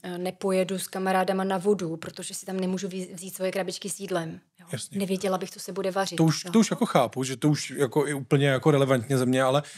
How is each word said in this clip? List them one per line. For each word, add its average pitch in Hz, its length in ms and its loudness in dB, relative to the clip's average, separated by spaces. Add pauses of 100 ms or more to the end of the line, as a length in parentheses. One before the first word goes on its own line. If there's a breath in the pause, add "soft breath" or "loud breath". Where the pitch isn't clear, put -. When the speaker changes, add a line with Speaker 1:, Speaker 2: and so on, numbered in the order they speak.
Speaker 1:
eh, 175 160 -8
nepojedu 185 600 0
s 185 100 -8
kamarádama 190 560 0
na 190 140 0
vodu, 180 380 0
protože 175 380 -12
si - 120 -12
tam 190 140 -4
nemůžu 185 280 -2
vý-, 185 260 -8
vzít 180 200 -12
svoje 185 180 -4
krabičky 185 380 -6
s - 100 -8
jídlem, 180 400 -6 (200)
jo? - 120 -20
Speaker 2:
Jasně. - 260 -8
Speaker 1:
Nevěděla 190 400 -2
bych, 180 120 -8
co - 100 -16
se - 120 -10
bude 185 180 -4
vařit, 185 260 -2
Speaker 2:
To 165 80 4
už, 156 200 2
Speaker 1:
jo? 175 80 -6
Speaker 2:
to 220 60 6
už 220 120 6
jako 196 160 0
chápu, 127 380 2
že 131 120 -4
to 151 120 2
už 147 220 0
jako 135 380 2
i 151 60 -4
úplně 139 340 2
jako 131 220 4
relevantně 135 480 4
ze 127 80 2
mě, 127 160 4
ale, 135 200 4 (160 loud breath)